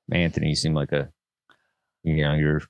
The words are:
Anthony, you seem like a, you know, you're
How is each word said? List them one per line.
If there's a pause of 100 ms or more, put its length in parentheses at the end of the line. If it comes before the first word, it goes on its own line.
(120)
Anthony,
you
seem
like
a, (920)
you
know,
you're